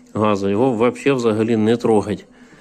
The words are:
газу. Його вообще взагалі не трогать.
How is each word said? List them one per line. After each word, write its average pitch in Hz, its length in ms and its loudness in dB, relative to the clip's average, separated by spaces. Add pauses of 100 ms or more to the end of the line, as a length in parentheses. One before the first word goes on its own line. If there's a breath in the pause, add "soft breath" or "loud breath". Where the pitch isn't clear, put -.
(140 loud breath)
газу. 104 360 0
Його 120 220 0
вообще 120 420 0
взагалі 113 440 0
не 110 200 2
трогать. 104 480 0 (360 loud breath)